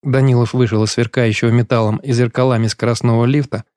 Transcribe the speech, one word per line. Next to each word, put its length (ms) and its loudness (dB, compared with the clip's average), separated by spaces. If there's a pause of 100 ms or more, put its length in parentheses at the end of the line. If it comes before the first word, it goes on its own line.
Данилов 500 2
вышел 300 0
из 80 -2
сверкающего 580 0
металлом 480 0
и 140 -6
зеркалами 560 0
скоростного 580 0
лифта 380 -2 (140)